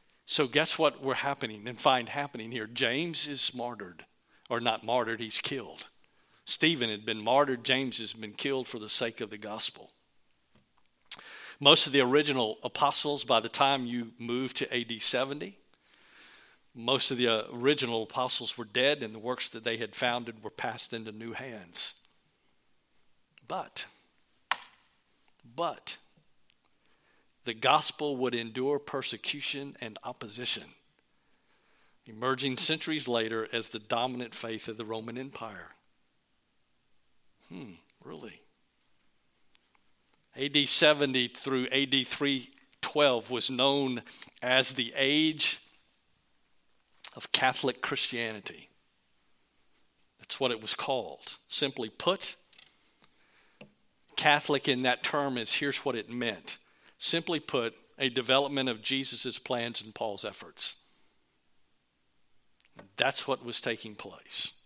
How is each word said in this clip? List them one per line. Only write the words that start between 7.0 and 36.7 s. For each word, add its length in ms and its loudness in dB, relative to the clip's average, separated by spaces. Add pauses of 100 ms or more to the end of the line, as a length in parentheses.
been 160 -4
martyred. 420 2
James 340 2
has 140 -6
been 200 -12
killed 340 -2
for 120 -8
the 100 -8
sake 320 0
of 100 -8
the 80 -12
gospel. 540 -2 (1700)
Most 280 8
of 60 -2
the 80 8
original 640 4
apostles, 600 2
by 160 4
the 80 -2
time 380 4
you 320 -4
move 360 -4
to 200 -2
A 100 0
D 140 -6
seventy, 600 0 (1160)
most 360 2
of 80 0
the, 100 4
uh, 140 2 (100)
original 520 2
apostles 520 -2
were 80 -8
dead, 380 2
and 120 -8
the 40 -16
works 320 -4
that 120 -10
they 140 -2
had 180 -8
founded 480 -2
were 80 -10
passed 440 -4
into 180 -8
new 220 -12
hands. 640 -4 (1500)
But, 380 -4 (1600)
but, 540 -8 (1500)
the 80 -4
gospel 640 0
would 180 -2
endure 440 -4
persecution 1040 -6
and 200 -10
opposition, 720 -4 (1300)
emerging 500 0
centuries 500 2
later 460 0
as 160 -2
the 100 -8
dominant 560 -4
faith 320 -6
of 120 -8
the 80 -10
Roman 320 -8
Empire. 540 -12 (1800)